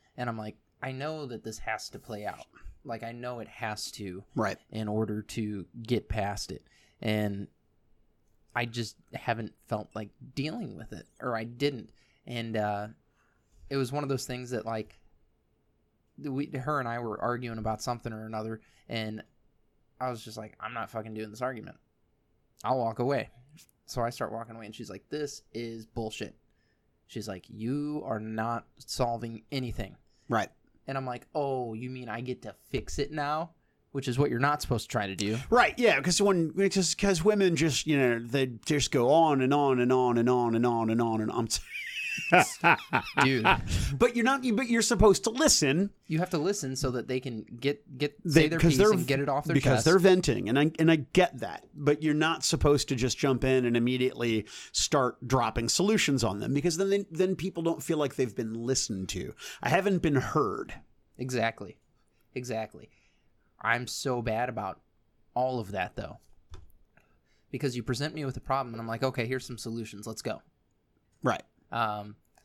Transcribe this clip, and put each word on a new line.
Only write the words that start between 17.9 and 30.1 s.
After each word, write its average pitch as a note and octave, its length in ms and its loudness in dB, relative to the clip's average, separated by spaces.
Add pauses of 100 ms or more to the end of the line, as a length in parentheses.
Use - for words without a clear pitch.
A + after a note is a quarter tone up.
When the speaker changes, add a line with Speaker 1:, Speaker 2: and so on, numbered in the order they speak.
Speaker 1:
or A2 140 -10
another, A2 340 -8 (280)
and A2 340 -6 (760)
I B2+ 120 -4
was A2+ 120 -8
just A2 140 -16
like, A2 240 -12
"I'm A2+ 140 -10
not A2+ 160 -8
fucking A2 240 -8
doing G#2+ 160 -8
this A2 100 -14
argument. A#2+ 380 -8 (840)
I'll B2+ 160 0
walk A2+ 200 -2
away." B2+ 320 0 (560)
So - 160 -4
I A#2 80 0
start A#2 220 -6
walking A2+ 220 -10
away, A2+ 120 -14
and G#2+ 80 -14
she's G#2+ 160 -12
like, G2 180 -16
"This D3 340 -8 (100)
is A2+ 340 -10
bullshit." - 500 -8 (680)
She's G#2 220 -10
like, F#2 200 -10
"You D3 560 -6
are A2+ 160 -4
not A2 460 -4 (120)
solving A#2 720 -4
anything." A#2 460 -6 (320)